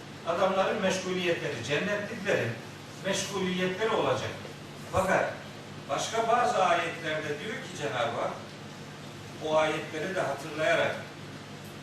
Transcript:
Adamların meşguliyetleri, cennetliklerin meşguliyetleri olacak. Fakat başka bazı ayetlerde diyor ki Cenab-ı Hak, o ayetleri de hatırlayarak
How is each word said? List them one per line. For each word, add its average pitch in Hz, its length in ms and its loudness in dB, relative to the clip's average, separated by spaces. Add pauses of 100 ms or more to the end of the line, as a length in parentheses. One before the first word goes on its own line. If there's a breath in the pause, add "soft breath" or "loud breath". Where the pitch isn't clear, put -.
(260)
Adamların 190 560 4
meşguliyetleri, 175 840 0
cennetliklerin 190 880 0 (520)
meşguliyetleri 185 840 0
olacak. - 400 2 (600)
Fakat 185 400 4 (560)
başka - 400 0
bazı 190 360 6
ayetlerde 156 640 2
diyor 175 260 -4
ki - 240 -8
Cenab-ı 120 420 0
Hak, 113 100 0 (1160)
o 156 100 4
ayetleri 156 580 2
de - 60 0
hatırlayarak 151 760 2 (880)